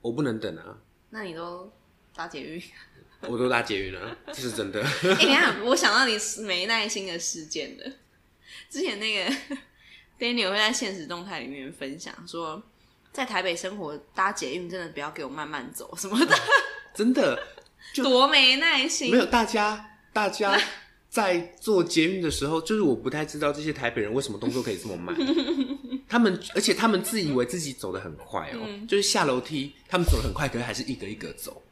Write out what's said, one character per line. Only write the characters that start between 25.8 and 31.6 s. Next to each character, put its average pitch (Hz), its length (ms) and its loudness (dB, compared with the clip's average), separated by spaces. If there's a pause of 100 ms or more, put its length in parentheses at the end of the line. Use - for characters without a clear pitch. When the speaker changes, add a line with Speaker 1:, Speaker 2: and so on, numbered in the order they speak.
Speaker 1:
他 226 80 2
们， 202 240 4 (140)
而 - 40 2
且 202 140 2
他 233 140 2
们 202 160 4
自 220 180 -2
以 156 100 0
为 123 140 2
自 175 140 -6
己 147 120 -6
走 101 220 -8
得 95 60 -6
很 82 160 -12
快 80 400 -8
哦， 220 100 -10
Speaker 2:
嗯。 - 220 -10
Speaker 1:
就 196 100 2
是 202 60 4
下 196 220 2
楼 127 140 2
梯， 143 340 -6 (140)
他 180 120 2
们 170 80 4
走 131 100 6
得 113 60 0
很 131 100 -2
快， 143 160 -2
可 - 80 -4
是 117 60 -2
还 110 100 -4
是 113 80 -6 (100)
一 123 40 -2
格 98 100 -12
一 101 80 -8
格 87 200 -12
走。 - 280 -14 (100)